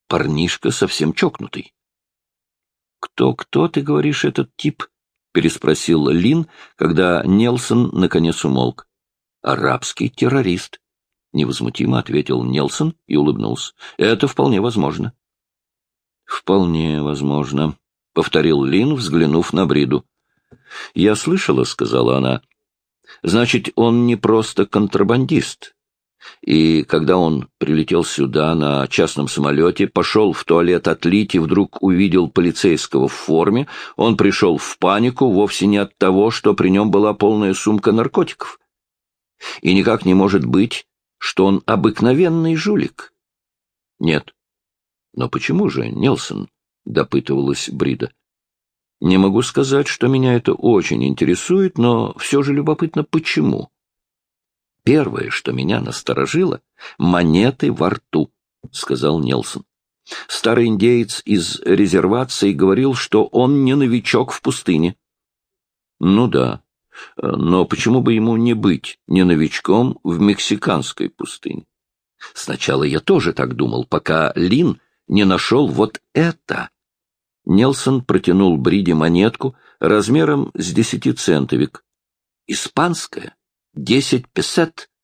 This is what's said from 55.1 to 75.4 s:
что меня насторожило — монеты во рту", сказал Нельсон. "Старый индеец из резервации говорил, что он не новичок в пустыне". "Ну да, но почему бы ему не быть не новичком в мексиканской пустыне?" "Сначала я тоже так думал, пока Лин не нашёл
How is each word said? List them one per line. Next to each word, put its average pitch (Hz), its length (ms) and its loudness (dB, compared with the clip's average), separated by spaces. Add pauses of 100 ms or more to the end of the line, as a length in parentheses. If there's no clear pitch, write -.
что - 220 -8
меня 73 300 -2
насторожило — - 800 -4 (360)
монеты 90 720 2
во 87 200 0
рту", - 400 -4 (400)
сказал 69 480 -2
Нельсон. 64 460 -4 (640)
"Старый 117 400 0
индеец 117 580 0
из 90 340 -2
резервации 98 920 2
говорил, 101 420 2
что - 300 0
он 135 400 2
не 131 100 2
новичок 123 560 0
в - 100 -12
пустыне". 87 540 0 (1040)
"Ну 101 280 4
да, 64 360 -2 (540)
но 87 480 0
почему 120 360 0
бы 117 120 2
ему 113 240 0
не 117 160 0
быть 101 540 -2
не 92 160 4
новичком 90 800 2
в 85 160 -2
мексиканской 95 920 -2
пустыне?" - 560 -12 (680)
"Сначала - 500 -4
я 73 160 0
тоже 123 340 0
так 64 220 -4
думал, 62 300 -2
пока 80 500 0
Лин 101 460 0 (260)
не 101 180 2
нашёл 110 420 2